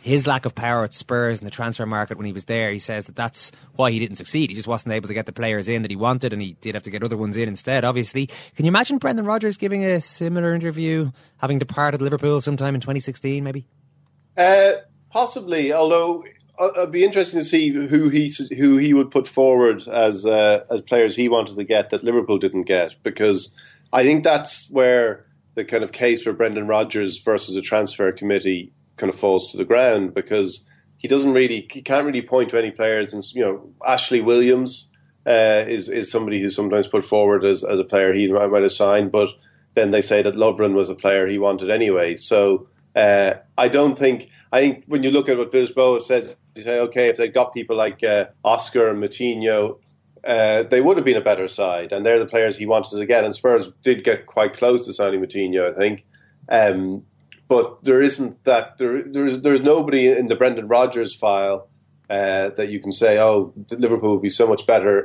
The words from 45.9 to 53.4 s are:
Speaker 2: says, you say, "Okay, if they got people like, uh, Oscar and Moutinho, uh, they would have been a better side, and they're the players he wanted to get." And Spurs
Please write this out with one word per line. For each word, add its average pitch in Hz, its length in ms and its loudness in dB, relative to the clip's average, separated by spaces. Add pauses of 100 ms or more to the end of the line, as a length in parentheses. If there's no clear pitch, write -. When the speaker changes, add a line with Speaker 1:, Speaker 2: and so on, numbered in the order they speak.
Speaker 2:
says, 120 320 -2 (180)
you 110 60 -18
say, 120 200 -2
"Okay, 120 260 0
if 117 100 2
they 117 120 0
got 123 260 0
people 117 200 -4
like, 107 280 -2
uh, 104 220 2 (200)
Oscar 113 440 2
and 104 140 -4
Moutinho, 110 760 -2 (440)
uh, 113 380 2
they 127 200 2
would 180 160 4
have 135 80 -2
been 120 120 2
a - 40 -2
better 95 260 0
side, 87 440 -4
and 101 140 -4
they're 117 140 6
the 110 80 -2
players 110 300 0
he 104 100 -8
wanted 107 320 0
to 104 80 -4
get." 117 160 4
And 104 100 -2
Spurs 117 380 2 (100)